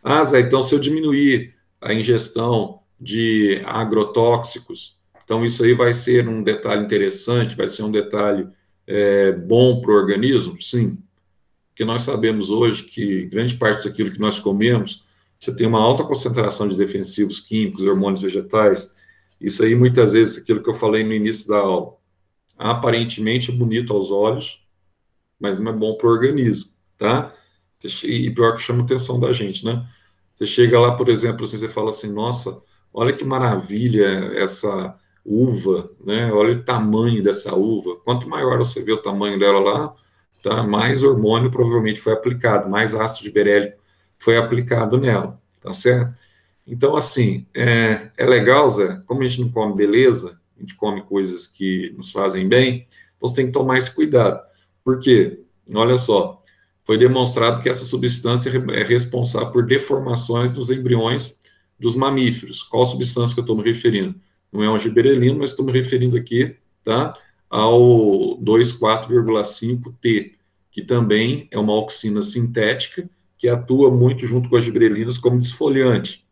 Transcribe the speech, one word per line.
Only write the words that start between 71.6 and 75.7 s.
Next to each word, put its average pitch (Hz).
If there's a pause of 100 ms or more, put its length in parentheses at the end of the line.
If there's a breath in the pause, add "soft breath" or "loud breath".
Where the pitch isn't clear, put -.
auxina 107
sintética, 117 (300)
que -
atua 127
muito 123
junto 123
com 123
as 117
giberelinas 113
como 123
desfoliante. 127